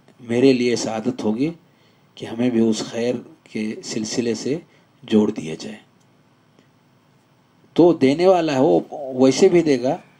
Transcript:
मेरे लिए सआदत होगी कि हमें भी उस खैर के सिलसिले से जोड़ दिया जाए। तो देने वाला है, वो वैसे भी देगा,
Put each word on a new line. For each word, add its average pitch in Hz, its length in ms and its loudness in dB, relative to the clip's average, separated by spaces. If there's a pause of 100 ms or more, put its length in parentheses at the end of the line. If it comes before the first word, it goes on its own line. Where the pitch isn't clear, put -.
(240)
मेरे 123 280 4
लिए 120 260 0
सआदत 110 460 -6
होगी 113 240 -2 (680)
कि - 100 -14
हमें 120 240 -4
भी 113 120 0
उस 113 280 0
खैर 120 260 -4 (300)
के 110 380 -10
सिलसिले 113 520 -6
से 139 240 -6 (420)
जोड़ 107 300 2
दिया 78 240 -10
जाए। - 240 -16 (2000)
तो 170 180 6
देने 156 320 2
वाला 170 260 2
है, 131 80 0
वो 147 560 0
वैसे 131 320 4
भी 170 140 4
देगा, 139 360 0 (220)